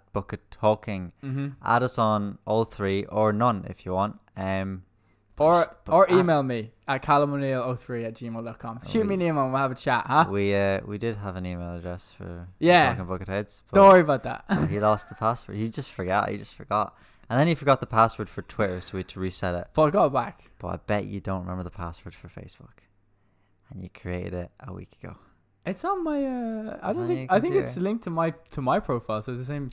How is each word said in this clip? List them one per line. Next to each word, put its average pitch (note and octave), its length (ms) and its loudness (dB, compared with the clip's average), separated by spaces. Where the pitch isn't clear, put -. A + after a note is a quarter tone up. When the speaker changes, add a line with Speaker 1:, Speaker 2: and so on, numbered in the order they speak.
Speaker 1:
Bucket - 380 -8
Talking. G#2+ 640 0
Speaker 2:
Mm-hmm. C#3 240 -6
Speaker 1:
Add A#2+ 180 4
us B2+ 140 -2
on G#2+ 480 0
all A2 200 2
three G2 420 -2
or G#2+ 260 2
none G#2+ 380 2
if - 160 -14
you F#2 80 -4
want. G2 240 -2
Um, F#2+ 460 -4
Speaker 2:
Or, E3 360 4
Speaker 1:
but - 80 -2
Speaker 2:
or F#3 160 8
Speaker 1:
at F3+ 40 4
Speaker 2:
email F3 280 4
me A#2 300 -4
at C3+ 140 -2
callum D3 320 4
O'Neill C3+ 320 -2
oh B2+ 120 -4
three A#2 280 -8
at A2+ 100 -6
gmail A2+ 300 -10
dot A2+ 140 -12
com. A#2 280 -12
Shoot A3 180 0
me G3+ 40 -2
Speaker 1:
We G3 60 0
Speaker 2:
an F#3 80 0
email D#3 220 2
and C3 100 -2
we'll C3+ 80 2
have C3+ 100 0
a - 20 -6
chat, B2 320 0
huh? D3+ 220 4
Speaker 1:
We, G2+ 260 0
uh, G2 300 2
we G2+ 140 -10
did A2 180 -4
have G2+ 200 -8
an F#2 100 -8
email F2 280 -8
address F2 380 -12
for F2+ 360 -14
Speaker 2:
Yeah. D#3+ 320 6
Speaker 1:
Talking A#2 160 -6
Bucket F2+ 220 -6
Heads, G2+ 340 -6
Speaker 2:
Don't G3 120 10
Speaker 1:
but G3 60 12
Speaker 2:
worry F#3 120 12
about D3 220 0
that. A#2+ 200 -8
<laughs> D3+ 120 0
Speaker 1:
he G2+ 120 -2
lost G#2+ 280 2
the - 60 -16
password. A2 420 -2
He A2 140 -4
just - 200 -10
forgot. G2+ 380 -2
He G#2 80 -6
just G#2 180 -14
forgot. - 400 -4
And A#2+ 100 2
then D#3 60 4
he E3+ 80 2
forgot C3+ 260 2
the - 60 -8
password A2 420 2
for - 140 -12
Twitter, F#2 400 -4
so - 120 -16
we F#2+ 60 -4
had F2+ 80 -8
to - 120 -12
reset F#2 340 -4
it. E2+ 180 -6
Speaker 2:
But D#3+ 120 2
I D3+ 60 4
got F3+ 160 4
it C3 60 0
back. A#2+ 460 -6
Speaker 1:
But - 100 -10
I F2 80 -6
bet G#2 300 -4
you G2+ 140 -8
don't F#2+ 200 -6
remember F#2 220 -8
the F2 80 -10
password E2+ 440 -14
for - 140 -20
Facebook. - 520 -20
And F#2 120 -14
you F2+ 80 -14
created F2+ 420 -8
it F2 180 -8
a F#2 60 -12
week F#2 300 -16
ago. F2 120 -16
Speaker 2:
It's F#3+ 180 -8
on F#4 180 -2
my, D4 220 -2
uh, A3+ 580 -8
I - 60 -6
Speaker 1:
It's - 80 -2
Speaker 2:
don't F4+ 60 -4
Speaker 1:
on F4 40 -4
Speaker 2:
think, E4+ 240 -2
Speaker 1:
your F#3 60 4
Speaker 2:
I G#3+ 40 6
think E4 140 -2
it's - 200 0
Speaker 1:
computer. F3+ 80 -6
Speaker 2:
linked G#3+ 220 -2
to F3+ 60 -6
my, E3 200 0
to D3 100 -6
my C3+ 180 2
profile, A2+ 400 -4
so B2+ 120 -8
it's B2 100 -8
the - 20 -8
same C#3+ 280 -6